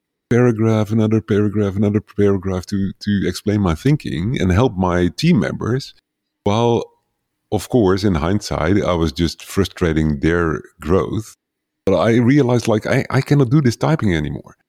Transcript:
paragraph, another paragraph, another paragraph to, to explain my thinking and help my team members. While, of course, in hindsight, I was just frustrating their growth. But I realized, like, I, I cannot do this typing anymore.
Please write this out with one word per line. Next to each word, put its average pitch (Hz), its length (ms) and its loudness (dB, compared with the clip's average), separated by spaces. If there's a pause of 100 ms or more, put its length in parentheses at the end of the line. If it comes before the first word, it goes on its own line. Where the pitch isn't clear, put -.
(300)
paragraph, 110 600 2
another 110 300 2
paragraph, 101 560 0
another 104 240 2
paragraph 98 680 -2
to, 98 320 -4
to 98 300 -2
explain 147 320 -2
my 90 140 2
thinking 101 680 -2
and 90 120 2
help 90 240 2
my 90 320 0
team 156 320 2
members. - 540 -4 (500)
While, 113 400 0 (680)
of 101 160 -4
course, 98 360 2
in 98 120 2
hindsight, 87 680 0
I 87 120 0
was 82 180 0
just 82 300 -4
frustrating 78 760 -2
their 80 420 0 (180)
growth. 80 540 -2 (500)
But 95 120 2
I 107 200 2
realized, 123 520 2
like, 110 180 0
I, 131 240 0
I 127 100 0
cannot 139 300 2
do 147 100 4
this 123 160 2
typing 135 380 0
anymore. 76 420 -6 (120)